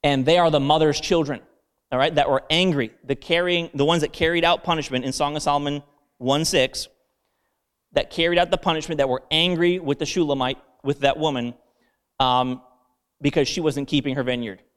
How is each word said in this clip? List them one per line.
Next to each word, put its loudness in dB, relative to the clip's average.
and 0
they 4
are 4
the 2
mother's 2
children, -2
all -2
right, 2
that 2
were 2
angry, 0
the -4
carrying, -2
the 2
ones 2
that -4
carried 0
out 2
punishment -2
in -4
Song -2
of -6
Solomon -2
one 0
six, 0
that -2
carried 0
out 2
the 0
punishment, -2
that 0
were -2
angry 2
with -4
the -4
Shulamite, -2
with -4
that 2
woman, -2
um, 0
because 0
she -6
wasn't -2
keeping -2
her -4
vineyard. -6